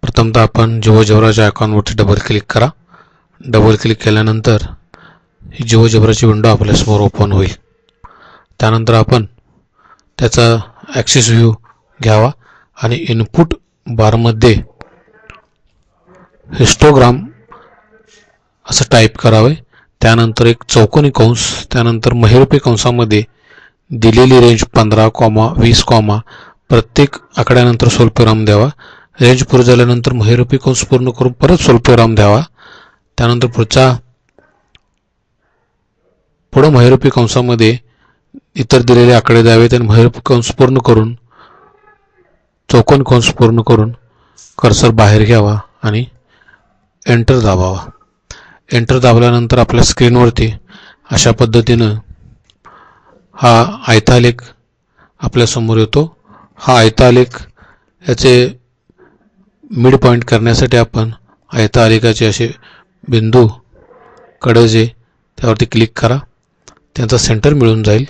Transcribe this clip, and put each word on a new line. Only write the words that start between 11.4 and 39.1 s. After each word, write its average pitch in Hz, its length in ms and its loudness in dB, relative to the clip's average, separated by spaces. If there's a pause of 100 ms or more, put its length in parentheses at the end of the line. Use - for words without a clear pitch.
घ्यावा 110 280 2 (520)
आणि 120 120 -4
इनपुट 120 580 -2 (340)
बारमध्ये 113 920 -2 (1800)
हिस्टोग्राम 135 720 2 (1400)
असं - 220 -4
टाईप 113 260 2
करावे. 113 380 2 (460)
त्यानंतर 113 440 0
एक 117 240 0
चौकोनी 139 400 0
कंस, - 640 -2
त्यानंतर 117 420 -2
महिरूपी 120 440 2
कंसामध्ये 117 680 -2 (680)
दिलेली 123 480 4
रेंज 117 240 4
पंधरा, 110 440 0 (500)
वीस, 117 260 2 (840)
प्रत्येक 135 460 0 (220)
आकड्यानंतर 123 500 0
स्वल्पविराम 110 580 0
द्यावा. 104 240 2 (520)
रेंज 127 220 2
पूर्ण 123 200 0
झाल्यानंतर 120 500 0
महिरूपी 120 440 -2
कंस - 280 -4
पूर्ण 127 240 -2
करून 123 220 -4
परत 160 260 0
स्वल्पविराम 117 580 2
द्यावा. 104 260 2 (760)
त्यानंतर 120 300 -2
पुढचा, 123 500 -2 (2500)
पुढं 151 180 2
महिरूपी 131 380 2
कंसामध्ये 120 680 -2 (800)
इतर 127 260 0
दिलेले 120 320 4